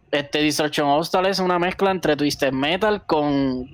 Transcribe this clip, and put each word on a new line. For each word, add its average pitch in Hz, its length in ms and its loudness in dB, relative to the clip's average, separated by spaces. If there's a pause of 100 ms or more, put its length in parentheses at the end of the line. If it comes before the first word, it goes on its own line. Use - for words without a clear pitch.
(100)
Este, 143 280 -2
Destruction 151 500 0
All 143 140 4
Star 185 240 0
es 190 120 0
una 180 200 0
mezcla 180 320 0
entre 160 260 0
Twisted 143 340 0
Metal 185 540 0
con, 139 680 0